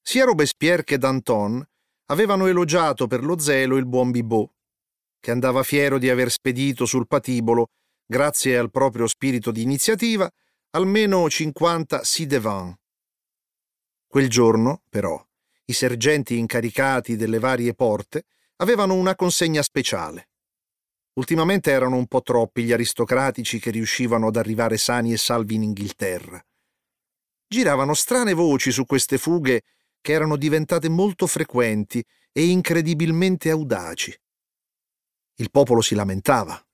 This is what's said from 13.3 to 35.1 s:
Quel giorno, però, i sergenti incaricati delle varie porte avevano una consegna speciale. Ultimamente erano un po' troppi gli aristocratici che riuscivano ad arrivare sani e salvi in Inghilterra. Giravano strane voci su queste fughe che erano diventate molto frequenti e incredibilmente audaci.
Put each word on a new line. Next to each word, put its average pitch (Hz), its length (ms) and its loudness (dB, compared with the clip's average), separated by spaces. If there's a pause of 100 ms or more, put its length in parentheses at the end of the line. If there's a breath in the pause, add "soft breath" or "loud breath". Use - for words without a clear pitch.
Quel 135 220 2
giorno, 117 600 2
però, 90 360 -6 (420)
i 127 60 -6
sergenti 123 640 0
incaricati 117 800 -2
delle 110 220 -2
varie 120 360 0
porte 110 520 -2 (300)
avevano 196 380 2
una 185 200 0
consegna 165 480 0
speciale. 87 680 -6 (840)
Ultimamente 160 560 0
erano 131 260 2
un 127 100 -2
po' 127 160 -2
troppi 120 420 0
gli 117 80 2
aristocratici 120 880 -2
che 120 100 -6
riuscivano 113 560 -2
ad 110 100 0
arrivare 113 400 0
sani 117 360 0
e 113 40 -2
salvi 113 380 -2
in 110 80 0
Inghilterra. 98 840 -6 (1000)
Giravano 151 480 2
strane 240 400 0
voci 147 380 2
su 127 120 -2
queste 135 320 0
fughe 135 460 0 (380)
che - 120 -4
erano 156 240 0
diventate 156 520 0
molto 185 380 0
frequenti 113 800 -2 (280)
e 156 140 2
incredibilmente 170 1040 2
audaci. 113 640 -4 (1200)